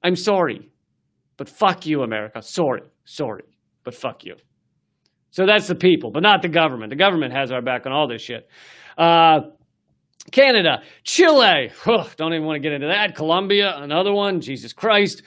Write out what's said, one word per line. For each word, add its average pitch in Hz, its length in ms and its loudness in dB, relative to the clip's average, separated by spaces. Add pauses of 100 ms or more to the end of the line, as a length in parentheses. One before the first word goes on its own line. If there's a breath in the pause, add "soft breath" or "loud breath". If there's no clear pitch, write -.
I'm 180 140 0
sorry, 175 540 -2 (640)
but 135 120 -14
fuck - 380 -2
you, 151 160 -2
America. 110 400 -8
Sorry, 135 400 -4 (220)
sorry, 110 400 -10 (400)
but 123 100 -14
fuck - 300 -12
you. - 120 -18 (920)
So 185 160 -2
that's 208 200 2
the 180 80 -2
people, 160 360 2
but 147 120 -2
not 202 200 4
the 180 60 -4
government. 147 420 -2
The 131 60 -10
government 160 360 0
has 131 200 -4
our 127 100 -4
back 123 240 -4
on 131 60 -6
all 143 160 0
this 117 140 -10
shit. - 260 -14 (480 loud breath)
Uh, 165 460 4 (880)
Canada, 220 520 4 (220 loud breath)
Chile, 226 680 4 (140)
whew, 214 200 0 (120)
don't 160 180 -4
even 156 100 -4
wanna 156 140 -4
get 147 140 -4
into 143 160 -6
that. 202 260 -2
Colombia, 190 640 0
another 160 340 -2
one, 202 280 -2
Jesus 123 320 -12
Christ. 202 540 0